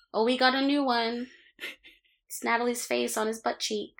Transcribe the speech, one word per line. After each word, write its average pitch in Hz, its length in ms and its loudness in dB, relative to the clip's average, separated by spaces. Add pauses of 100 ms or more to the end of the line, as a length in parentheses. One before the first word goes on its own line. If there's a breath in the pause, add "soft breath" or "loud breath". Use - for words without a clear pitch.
(120)
Oh, 214 100 2
we 247 140 2
got 254 180 4
a 269 60 0
new 277 240 2
one. 240 440 0 (1000 loud breath)
It's - 160 -10
Natalie's 240 400 0
face 240 320 0
on 220 100 0
his 226 140 -4
butt - 180 -2
cheek. 208 420 -4